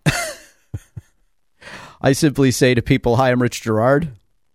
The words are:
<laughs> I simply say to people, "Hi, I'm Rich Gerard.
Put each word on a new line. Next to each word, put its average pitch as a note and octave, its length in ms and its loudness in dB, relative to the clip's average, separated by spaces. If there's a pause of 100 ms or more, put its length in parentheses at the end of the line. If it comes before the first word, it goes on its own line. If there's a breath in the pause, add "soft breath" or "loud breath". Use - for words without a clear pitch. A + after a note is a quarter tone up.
<laughs> - 2000 -12
I C#3 100 2
simply C3+ 400 2
say B2+ 240 2
to A#2+ 80 0
people, A#2+ 320 0
"Hi, C3 160 2
I'm B2 100 0
Rich - 220 -4
Gerard. B2+ 480 0 (440)